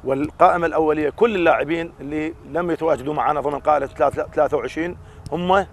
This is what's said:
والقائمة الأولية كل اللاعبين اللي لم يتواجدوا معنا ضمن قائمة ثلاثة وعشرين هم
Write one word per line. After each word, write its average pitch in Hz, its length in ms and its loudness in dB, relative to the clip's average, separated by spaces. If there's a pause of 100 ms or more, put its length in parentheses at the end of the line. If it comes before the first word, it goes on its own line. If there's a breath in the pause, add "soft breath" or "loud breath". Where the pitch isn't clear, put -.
والقائمة 165 640 2
الأولية 156 420 0
كل 220 260 2
اللاعبين 165 640 0
اللي 151 320 -6 (180)
لم 170 200 -2
يتواجدوا 151 420 -2
معنا 143 280 0
ضمن 143 180 -4
قائمة 147 260 2 (480)
ثلاثة 147 240 2
وعشرين 156 400 -6 (340 loud breath)
هم 180 420 0